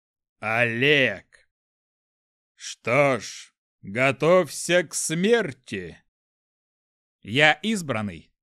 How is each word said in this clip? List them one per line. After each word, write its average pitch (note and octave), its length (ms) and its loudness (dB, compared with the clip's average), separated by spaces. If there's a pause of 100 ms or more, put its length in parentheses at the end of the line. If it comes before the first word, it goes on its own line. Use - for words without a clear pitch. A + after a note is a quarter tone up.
(400)
«Олег! A#2 1080 0 (1080)
Что C3 640 0
ж, - 340 -16 (300)
готовься D3 1000 0
к - 120 -12
смерти!» E3 1080 -2 (1200)
«Я D3 320 4
избранный», B2+ 800 -6 (120)